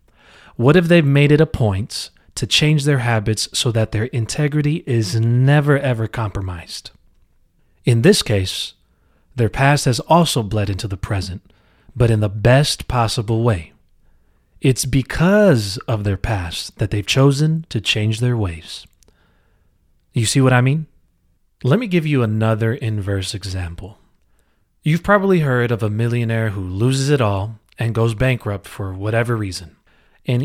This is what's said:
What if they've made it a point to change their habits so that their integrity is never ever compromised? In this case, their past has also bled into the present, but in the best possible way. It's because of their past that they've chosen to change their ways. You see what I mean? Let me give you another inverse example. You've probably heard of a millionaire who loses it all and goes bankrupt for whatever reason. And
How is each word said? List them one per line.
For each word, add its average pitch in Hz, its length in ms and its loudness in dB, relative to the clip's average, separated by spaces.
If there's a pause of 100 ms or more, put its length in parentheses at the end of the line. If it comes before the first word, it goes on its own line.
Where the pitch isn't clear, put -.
(560)
What 127 180 4
if 175 120 4
they've 170 180 6
made 143 260 4
it 147 100 6
a 160 60 6
point - 640 -4 (240)
to - 120 -6
change 151 380 2
their 143 140 2
habits 113 540 -2
so - 180 -2
that 110 220 0
their 107 140 -2
integrity 147 800 -2
is 113 360 0
never 135 580 4
ever 120 300 -2
compromised? 95 800 -8 (920)
In 117 180 2
this 185 200 4
case, - 500 -4 (640)
their 117 140 0
past 139 340 2
has 123 160 0
also 156 420 2
bled 101 280 -2
into 98 180 -6
the 95 80 -6
present, 92 560 -8 (420)
but 117 160 2
in 113 80 2
the 107 100 0
best 117 600 2
possible 113 560 -2
way. 90 280 -2 (880)
It's 131 260 0
because 135 920 2 (100)
of 110 160 -2
their 101 140 -2
past - 640 -6
that 104 120 -2
they've 104 160 -4
chosen 143 640 2
to 110 120 -4
change 107 400 -2
their 123 160 0
ways. 87 500 -6 (1300)
You 120 100 0
see 135 160 0
what 131 120 4
I 123 100 4
mean? 147 240 0 (800)
Let 147 120 4
me 247 80 -4
give 175 180 0
you 147 180 0
another 110 520 0
inverse 101 600 -4
example. 92 640 -10 (840)
You've 160 200 0
probably 196 380 2
heard 123 300 0
of 113 120 -2
a 110 60 -2
millionaire 113 640 -2
who 98 100 -8
loses 120 480 -2
it 143 140 2
all 104 360 -2 (200)
and 113 160 -4
goes 113 180 0
bankrupt 110 560 -4
for 95 240 -10
whatever 110 420 -2
reason. 90 420 -8 (500)
And 123 180 0